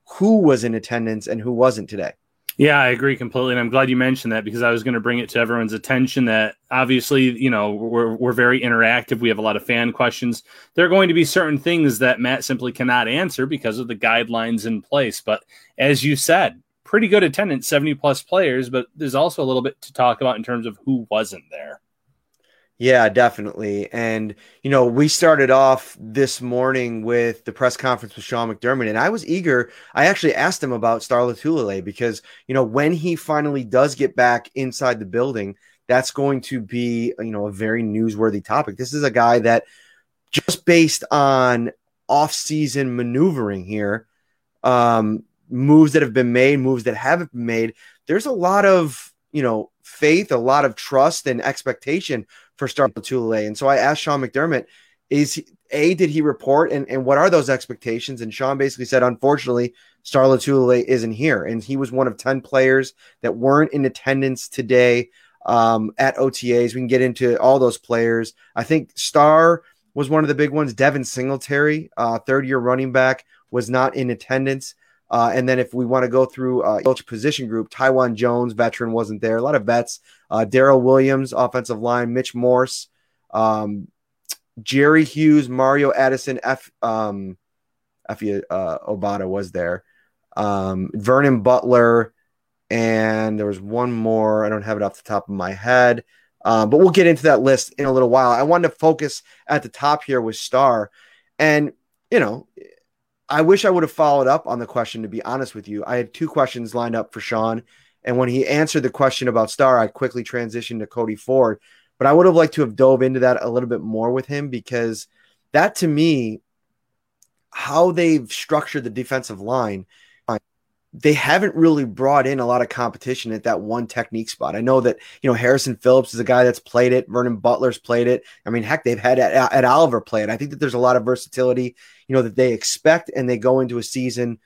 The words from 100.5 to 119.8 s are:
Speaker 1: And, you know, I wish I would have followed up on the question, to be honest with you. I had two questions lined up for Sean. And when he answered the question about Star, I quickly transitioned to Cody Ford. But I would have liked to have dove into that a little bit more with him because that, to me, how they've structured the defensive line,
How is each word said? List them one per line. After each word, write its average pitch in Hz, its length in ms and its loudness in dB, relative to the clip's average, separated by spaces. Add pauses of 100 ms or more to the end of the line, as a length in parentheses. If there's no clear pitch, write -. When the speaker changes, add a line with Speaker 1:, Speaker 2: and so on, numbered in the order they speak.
Speaker 1:
And, 151 320 2 (400)
you 220 80 4
know, 104 260 -4 (880)
I 151 100 2
wish 190 220 4
I 196 60 4
would 175 140 2
have - 80 -2
followed 143 340 2
up 131 220 0
on 120 100 -6
the 117 80 -10
question, 113 360 -6
to 107 60 -10
be 110 140 -10
honest 127 320 -8
with 107 140 -16
you. 104 180 -10
I 123 100 -4
had 120 160 -6
two 160 160 -6
questions 120 460 -4
lined 120 220 -4
up - 160 -8
for 113 80 -16
Sean. 113 420 -2 (400)
And 123 160 -2
when 127 100 2
he 127 160 0
answered 151 380 0
the 127 80 -2
question 131 380 -2
about 110 240 0
Star, 131 260 4
I 110 80 2
quickly 120 380 -6
transitioned 117 560 -8
to 104 80 -8
Cody 110 260 -6
Ford. 120 460 0 (360)
But 170 120 2
I 175 40 6
would 175 140 8
have 175 80 6
liked 160 200 4
to 151 80 0
have 110 120 -2
dove 131 280 6
into 131 180 0
that 123 200 4
a 117 80 -4
little 120 200 -2
bit 117 140 -4
more 110 280 -2
with 127 160 -2
him 143 220 -8
because 117 580 -6 (460)
that, 170 240 2
to 185 100 -2
me, 147 540 0 (1080)
how 170 420 2
they've 160 400 0
structured 147 500 -4
the 117 80 -8
defensive 120 500 -6
line, 104 460 -4 (1080)